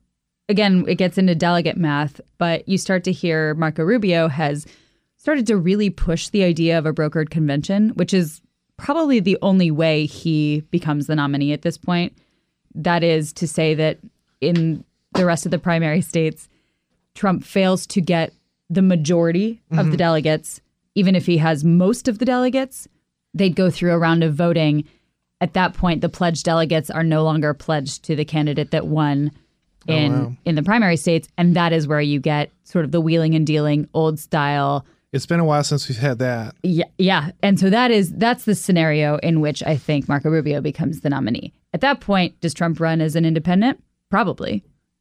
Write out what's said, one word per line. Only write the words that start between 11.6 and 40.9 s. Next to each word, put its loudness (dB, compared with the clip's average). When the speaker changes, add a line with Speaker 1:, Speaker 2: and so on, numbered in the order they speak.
Speaker 1:
this -4
point. -4
That -2
is 0
to -6
say 0
that -2
in 0
the 2
rest 0
of -4
the -2
primary 0
states, -4
Trump -2
fails 0
to -2
get 0
the 2
majority 2
of 0
the 2
Speaker 2:
Mm-hmm. 0
Speaker 1:
delegates, 0
even 2
if 0
he 2
has 0
most 2
of -2
the -2
delegates, -2
they'd 0
go 2
through 0
a 2
round 2
of 0
voting. 2
At -4
that 0
point, 0
the -2
pledged -2
delegates 0
are -2
no 2
longer 0
pledged -6
to -2
the -2
candidate -2
that -2
won 0
Speaker 2:
Oh, 0
Speaker 1:
in, 2
Speaker 2:
wow. -2
Speaker 1:
in 0
the 0
primary 2
states. 0
And 4
that 2
is 0
where 0
you 0
get -2
sort -2
of -6
the 2
wheeling 2
and 4
dealing, 0
old 0
style. -2
Speaker 2:
It's -4
been 2
a 4
while 2
since -4
we've -6
had -2
that. -4
Speaker 1:
Yeah, 0
yeah. 0
And 4
so 4
that 2
is, 2
that's 0
the 2
scenario 2
in 0
which -2
I 0
think -4
Marco 0
Rubio 0
becomes -4